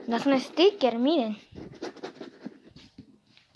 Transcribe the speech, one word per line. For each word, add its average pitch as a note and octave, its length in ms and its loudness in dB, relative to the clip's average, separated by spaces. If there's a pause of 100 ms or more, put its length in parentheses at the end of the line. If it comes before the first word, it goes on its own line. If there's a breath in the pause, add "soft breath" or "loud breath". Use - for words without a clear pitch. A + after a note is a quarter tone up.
No A#3 100 0
es - 80 -2
un C#4 140 4
sticker, C#4 580 2
miren. A#3+ 400 0 (2250)